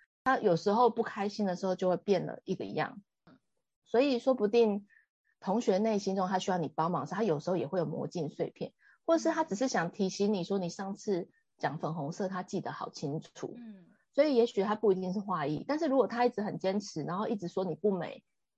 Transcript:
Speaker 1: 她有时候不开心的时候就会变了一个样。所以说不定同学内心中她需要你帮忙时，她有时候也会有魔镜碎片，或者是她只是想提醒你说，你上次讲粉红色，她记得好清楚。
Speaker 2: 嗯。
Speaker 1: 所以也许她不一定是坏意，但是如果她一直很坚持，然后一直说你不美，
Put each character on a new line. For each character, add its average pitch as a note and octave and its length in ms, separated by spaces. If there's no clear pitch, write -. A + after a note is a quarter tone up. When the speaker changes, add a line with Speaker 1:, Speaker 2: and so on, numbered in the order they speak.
Speaker 1:
她 C4 140
有 F3+ 180
时 G3 160
候 A#3 200
不 A#3 100
开 G#3+ 260
心 G#3 200
的 F3+ 80
时 F#3+ 100
候 F#3 100
就 F#3 140
会 F3 80
变 E3+ 300
了 - 180
一 F#3+ 80
个 - 120
样。 - 360
所 - 160
以 C4+ 200
说 C4 160
不 G#3 120
定 G#3 380
同 G3+ 200
学 G3 200
内 A3 180
心 G3 180
中 F#3 120
她 F#3+ 100
需 F#3 140
要 F3+ 80
你 D3 80
帮 E3 240
忙 C#3+ 160
时， F3+ 80
她 G#3+ 80
有 E3 160
时 - 100
候 F3+ 80
也 C3+ 80
会 F3+ 140
有 D#3+ 60
魔 D3 220
镜 D3+ 220
碎 - 220
片， - 200
或 E4 100
者 - 60
是 D#4+ 80
她 - 120
只 G3 120
是 C4 120
想 F3 220
提 F#3+ 200
醒 G3+ 220
你 F#3 120
说， G3 160
你 F3 100
上 G3 260
次 F#3+ 340
讲 D3+ 220
粉 D#3 160
红 D3+ 160
色， F#3+ 160
她 F#3 160
记 F3+ 180
得 - 100
好 - 200
清 D3+ 280
楚。 - 240
Speaker 2:
嗯。 G#3 280
Speaker 1:
所 C#4 100
以 D4 120
也 A#3 100
许 G3+ 160
她 G#3 140
不 G#3+ 160
一 F#3 100
定 F#3 120
是 G#3+ 60
坏 F3+ 280
意， D3+ 200
但 D4+ 120
是 E4 80
如 C4+ 100
果 A#3 80
她 A#3+ 200
一 B3 40
直 G#3+ 140
很 F3 160
坚 F#3+ 200
持， E3 220
然 E3 160
后 G#3+ 100
一 A3+ 80
直 F3 120
说 F#3 180
你 E3 80
不 F#3+ 240
美， - 260